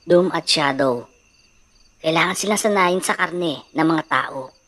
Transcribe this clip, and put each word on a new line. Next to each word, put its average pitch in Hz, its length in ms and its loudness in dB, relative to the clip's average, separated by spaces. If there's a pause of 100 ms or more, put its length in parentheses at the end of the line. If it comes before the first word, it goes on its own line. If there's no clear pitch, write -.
Doom 175 240 4
at 160 160 -4
Shadow. 135 640 0 (880)
Kailangan 165 400 0
silang 202 220 -2
sanayin 185 420 2
sa - 160 -4
karne 175 560 -4
ng 160 120 0
mga 160 200 2
tao. 135 480 -4 (120)